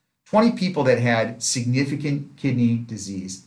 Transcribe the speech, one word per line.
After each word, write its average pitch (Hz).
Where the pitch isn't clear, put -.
twenty 220
people 165
that 123
had 117
significant 143
kidney 120
disease 98